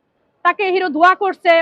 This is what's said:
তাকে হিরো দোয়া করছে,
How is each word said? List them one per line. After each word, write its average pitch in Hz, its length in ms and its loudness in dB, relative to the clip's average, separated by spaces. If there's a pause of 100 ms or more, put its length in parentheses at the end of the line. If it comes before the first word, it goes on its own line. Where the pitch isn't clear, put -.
(440)
তাকে 349 180 -2 (100)
হিরো 370 160 -2
দোয়া 330 260 2
করছে, 370 360 -2 (100)